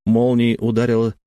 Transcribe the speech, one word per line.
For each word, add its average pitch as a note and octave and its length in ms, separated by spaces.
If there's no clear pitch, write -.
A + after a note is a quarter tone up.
молнией A#2 540
ударило A2+ 560